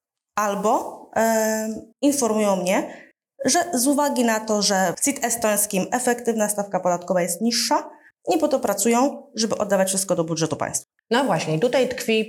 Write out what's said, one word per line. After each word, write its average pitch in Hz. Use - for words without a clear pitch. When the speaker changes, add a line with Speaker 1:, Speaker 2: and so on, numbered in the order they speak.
Speaker 1:
Albo, 208
e, 220
informują 220
mnie, 185
że 262
z 247
uwagi 269
na 220
to, 220
że 190
w -
cit -
estońskim 214
efektywna 240
stawka 202
podatkowa 180
jest 175
niższa, 240
nie 349
po 294
to 269
pracują, 233
żeby 220
oddawać 190
wszystko 190
do 165
budżetu 160
państwa. -
Speaker 2:
No 254
właśnie, 160
tutaj 254
tkwi 220